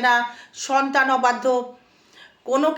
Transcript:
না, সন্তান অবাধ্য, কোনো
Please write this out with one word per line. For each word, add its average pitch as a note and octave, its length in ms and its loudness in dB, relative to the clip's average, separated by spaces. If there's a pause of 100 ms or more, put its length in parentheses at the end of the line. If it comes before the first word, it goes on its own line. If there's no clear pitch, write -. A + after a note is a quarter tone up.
না, A#3+ 60 4 (540)
সন্তান C4+ 500 0
অবাধ্য, B3 280 0 (1040)
কোনো C#4+ 300 2